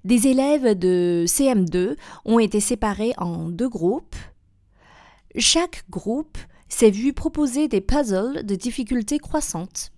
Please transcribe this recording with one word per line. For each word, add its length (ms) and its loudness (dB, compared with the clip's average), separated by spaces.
Des 240 4
élèves 500 4
de 520 2
C 160 2
M 240 4
deux 280 -2
ont 160 4
été 180 2
séparés 600 -2
en 320 -6
deux 180 -4
groupes. 480 -4
Chaque 540 0
groupe 480 -6
s'est 220 6
vu 220 0
proposer 560 -2
des 140 0
puzzles 640 0
de 120 -2
difficulté 600 -4
croissante. 800 -6